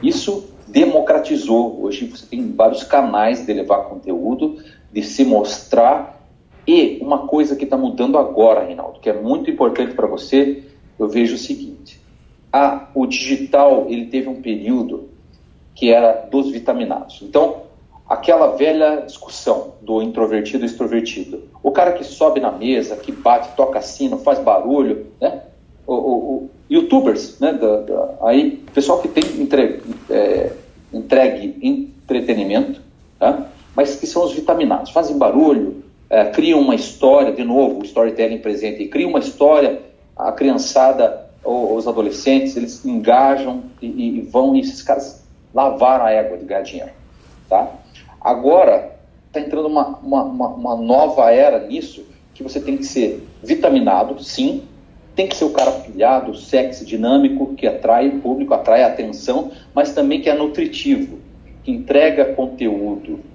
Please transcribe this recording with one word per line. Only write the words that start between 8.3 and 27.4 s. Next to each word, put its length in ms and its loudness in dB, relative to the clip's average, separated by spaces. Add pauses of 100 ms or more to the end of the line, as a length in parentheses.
Reinaldo, 340 -12
que 100 -4
é 40 0
muito 360 -4
importante 440 0
pra 120 -2
você, 580 0 (360)
eu 80 -2
vejo 280 0
o 20 -8
seguinte. 600 -12 (540)
A, 420 0
o 120 0
digital, 840 2
ele 200 -6
teve 200 -4
um 140 -10
período 680 -4 (680)
que 160 -2
era 400 4
dos 220 -2
vitaminados. 680 -6
Então, 500 0 (360)
aquela 400 2 (100)
velha 480 2
discussão 760 -6
do 200 -2
introvertido 640 -2
e 20 -2
extrovertido. 760 -6 (200)
O 80 0
cara 220 4
que 100 -6
sobe 380 0
na 100 -2
mesa, 460 -4
que 120 -16
bate, 460 0
toca 260 0
sino, 360 -6
faz 200 2
barulho, 680 0 (120)
né? 240 -4 (440)
O, 60 -2
o, 200 -2
o, 360 -6 (200)
youtubers, 680 0